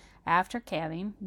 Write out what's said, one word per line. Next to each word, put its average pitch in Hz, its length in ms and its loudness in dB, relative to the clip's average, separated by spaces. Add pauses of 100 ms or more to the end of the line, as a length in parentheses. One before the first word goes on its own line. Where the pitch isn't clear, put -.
(260)
After 180 360 2
calving, 165 520 -4 (140)